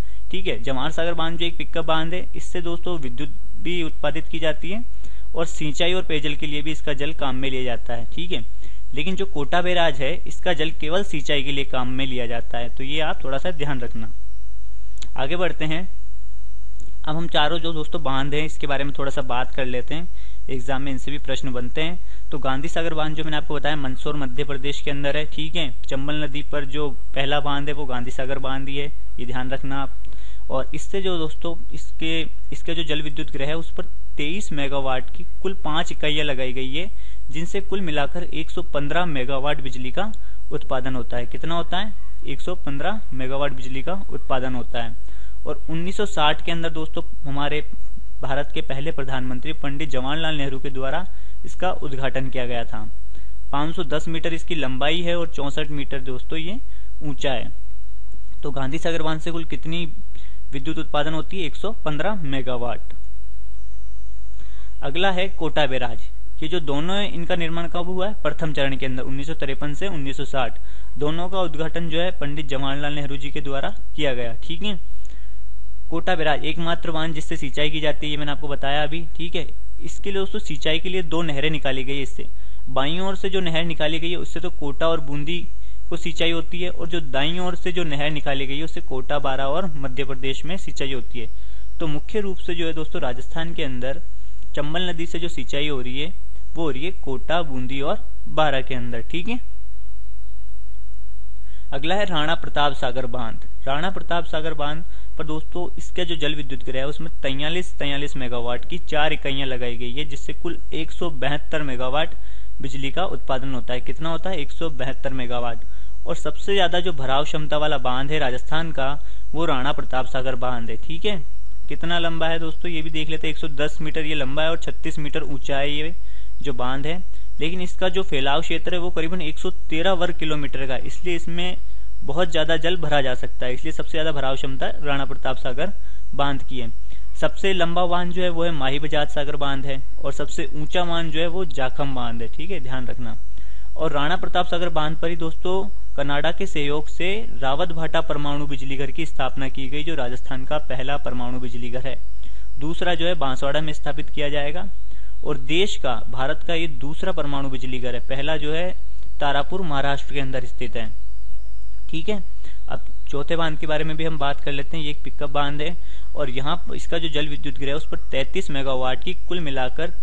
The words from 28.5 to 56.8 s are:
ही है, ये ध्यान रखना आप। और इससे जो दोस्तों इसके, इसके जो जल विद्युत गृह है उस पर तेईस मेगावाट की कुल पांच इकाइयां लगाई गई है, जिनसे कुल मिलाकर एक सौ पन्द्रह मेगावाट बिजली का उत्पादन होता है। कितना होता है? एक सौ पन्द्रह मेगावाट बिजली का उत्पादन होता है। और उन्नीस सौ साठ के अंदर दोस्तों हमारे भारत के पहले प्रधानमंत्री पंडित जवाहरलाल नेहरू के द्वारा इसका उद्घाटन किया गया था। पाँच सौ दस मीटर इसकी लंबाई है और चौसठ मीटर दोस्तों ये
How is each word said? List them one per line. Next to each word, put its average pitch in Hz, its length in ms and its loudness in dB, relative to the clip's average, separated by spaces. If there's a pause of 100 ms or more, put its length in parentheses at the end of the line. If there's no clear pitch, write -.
ही 135 80 0
है, 143 160 0 (260)
ये 123 80 0
ध्यान 127 240 0
रखना 135 320 0
आप। 131 140 0 (500)
और 131 280 0
इससे - 280 0
जो 185 160 0
दोस्तों 160 360 0 (180)
इसके, 160 480 0 (320)
इसके 165 220 0
जो 165 100 0
जल 151 180 0
विद्युत 147 280 0
गृह 135 160 0
है 151 100 0
उस 165 160 0
पर - 120 0 (320)
तेईस 165 360 0
मेगावाट 135 580 0
की - 140 0 (180)
कुल 190 120 0
पांच 160 380 0
इकाइयां 151 340 0
लगाई 131 260 0
गई 131 220 0
है, 170 160 0 (400)
जिनसे 170 320 0
कुल 190 180 0
मिलाकर 156 440 0
एक 156 260 0
सौ 180 140 0
पन्द्रह 147 420 0
मेगावाट 139 540 0
बिजली 127 300 0
का 202 220 0 (400)
उत्पादन 135 420 0
होता 120 220 0
है। 120 100 0
कितना 160 280 0
होता 170 240 0
है? 208 140 0 (340)
एक 143 140 0
सौ 180 160 0
पन्द्रह 151 440 0 (140)
मेगावाट 135 380 0
बिजली 131 300 0
का 170 100 0 (180)
उत्पादन 131 440 0
होता 120 280 0
है। 113 140 0 (500)
और 147 140 0 (100)
उन्नीस 170 260 0
सौ 208 100 0
साठ 156 380 0
के 175 80 0
अंदर 165 180 0
दोस्तों 160 320 0 (220)
हमारे 143 400 0 (580)
भारत 139 320 0
के 160 80 0
पहले 143 300 0
प्रधानमंत्री 131 640 0
पंडित 143 360 0
जवाहरलाल 151 440 0
नेहरू 139 260 0
के 139 100 0
द्वारा 135 360 0 (380)
इसका 180 280 0
उद्घाटन 135 580 0
किया 127 160 0
गया 120 180 0
था। 107 240 0 (640)
पाँच 151 240 0
सौ 180 80 0
दस 147 240 0
मीटर 160 260 0
इसकी 165 200 0
लंबाई 139 460 0
है 175 180 0
और 170 100 0
चौसठ 147 420 0
मीटर 143 320 0
दोस्तों 131 360 0
ये 175 200 0 (440)